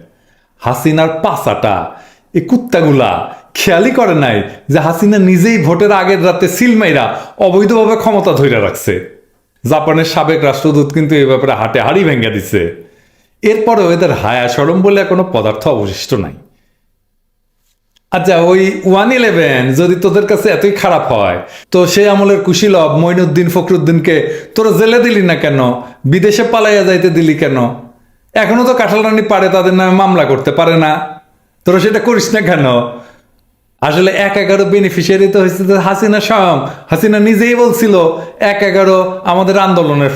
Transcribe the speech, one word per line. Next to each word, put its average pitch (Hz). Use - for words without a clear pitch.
হাসিনার 156
পাচাটা 104
এই 185
কুত্তাগুলা 139
খেয়ালই 202
করে 226
নাই 120
যে 139
হাসিনা 170
নিজেই 190
ভোটের 170
আগের 185
রাতে 175
সিল 233
মাইরা 147
অবৈধভাবে 208
ক্ষমতা 202
ধইরা 120
রাখছে। -
জাপানের 156
সাবেক 156
রাষ্ট্রদূত 143
কিন্তু 156
এই 143
ব্যাপারে 131
হাটে 113
হাড়ি 160
ভেঙে 123
দিছে। 92
এরপরেও 214
এদের 165
হায়া 123
শরম 160
বলে 196
কোনো 185
পদার্থ 107
অবশিষ্ট 104
নাই। 90
আচ্ছা, 180
ওই 190
ওয়ান 196
ইলেভেন 160
যদি 175
তোদের 202
কাছে 208
এতই 196
খারাপ 185
হয়, 98
তো 180
সেই 202
আমলের 196
কুশীলব 175
মঈনুদ্দিন 170
ফখরুদ্দিনকে 165
তোরা 220
জেলে 226
দিলি 220
না 170
কেন? 135
বিদেশে 208
পালাইয়া 214
যাইতে 180
দিলি 160
কেন? 143
এখনো 220
তো 254
কাঁঠাল 214
রানী 214
পারে 190
তাদের 185
নামে 185
মামলা 190
করতে, 135
পারে 165
না? 156
তোরা 180
সেটা 214
করিস 233
না 214
কেন? 160
আসলে 175
এক 196
এগারো 196
বেনিফিশিয়ারি 190
তো 196
হয়েছে 185
তো 190
হাসিনা 196
স্বয়ং। 180
হাসিনা 208
নিজেই 226
বলছিল, 214
"এক 202
এগারো 185
আমাদের 185
আন্দোলনের 160